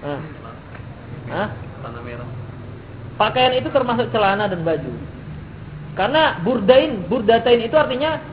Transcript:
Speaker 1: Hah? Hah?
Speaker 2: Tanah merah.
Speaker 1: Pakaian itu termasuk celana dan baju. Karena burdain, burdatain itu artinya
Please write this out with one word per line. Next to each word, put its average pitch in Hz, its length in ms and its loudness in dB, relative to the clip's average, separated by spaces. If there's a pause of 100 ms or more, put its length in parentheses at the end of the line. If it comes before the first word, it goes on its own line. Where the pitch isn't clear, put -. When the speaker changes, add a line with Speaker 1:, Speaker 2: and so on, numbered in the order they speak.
Speaker 1:
Hah? 143 160 -6 (1120)
Hah? 190 160 -2 (320)
Speaker 2:
Tanah 120 240 -12
merah. 120 240 -10 (880)
Speaker 1:
Pakaian 254 400 4
itu 262 160 -2
termasuk 247 400 2
celana 208 320 2
dan 185 160 -2
baju. 147 320 -2 (1040)
Karena 269 480 4
burdain, 240 640 6
burdatain 233 560 4
itu 233 160 -4
artinya 285 400 0 (120)